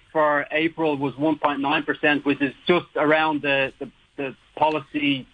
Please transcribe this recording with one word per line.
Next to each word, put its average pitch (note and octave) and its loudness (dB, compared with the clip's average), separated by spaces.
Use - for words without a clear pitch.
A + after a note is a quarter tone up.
for D3+ 2
April D#3+ 0
was C3+ -4
one D3+ 0
point C#3+ -2
nine C#3+ 0
percent, D3 0
which C#3+ 0
is C3+ -2
just F3 2
around D3+ 2
the, C#3 0
the, B2+ -12
the C#3 -8
policy D3 0